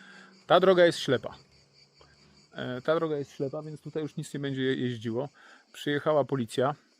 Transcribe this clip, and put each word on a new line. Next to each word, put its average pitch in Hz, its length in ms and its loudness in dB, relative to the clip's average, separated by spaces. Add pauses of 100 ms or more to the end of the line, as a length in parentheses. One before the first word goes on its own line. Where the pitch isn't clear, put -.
(480)
Ta 170 120 8
droga 180 260 6
jest 170 140 2
ślepa. - 360 -2 (1160)
E... 127 280 -10
ta 160 140 0
droga 160 220 -2
jest 139 140 -8
ślepa, 143 300 -6
więc 156 200 -14
tutaj 156 220 -8
już - 140 -10
nic 151 160 -12
nie 147 60 -6
będzie 139 220 -4
je-, 131 140 2
jeździło. 120 540 -4 (440)
Przyjechała 147 520 0
policja, 131 500 -2 (240)